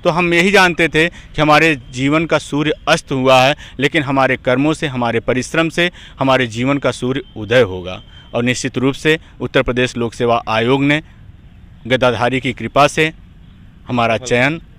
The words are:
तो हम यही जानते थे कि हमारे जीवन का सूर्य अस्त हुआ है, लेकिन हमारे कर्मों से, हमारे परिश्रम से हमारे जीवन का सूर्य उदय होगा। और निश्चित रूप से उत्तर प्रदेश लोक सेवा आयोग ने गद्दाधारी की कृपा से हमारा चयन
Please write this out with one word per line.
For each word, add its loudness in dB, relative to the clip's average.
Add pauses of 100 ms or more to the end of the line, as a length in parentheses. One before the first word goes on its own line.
तो 2
हम 0
यही 2
जानते 2
थे 0
कि -8
हमारे 4 (140)
जीवन 0
का 0
सूर्य -2 (140)
अस्त -2
हुआ 4
है, 2 (240)
लेकिन 0
हमारे 0
कर्मों 0
से, -6
हमारे -2
परिश्रम -2
से -2 (280)
हमारे 2
जीवन -2
का -2
सूर्य -4 (160)
उदय 2
होगा। -4 (300)
और -2
निश्चित -4
रूप 0
से 0 (220)
उत्तर 0
प्रदेश -2
लोक -4
सेवा 0
आयोग 0
ने 0 (840)
गद्दाधारी 0
की -4
कृपा 0
से -2 (760)
हमारा 0
चयन 0 (180)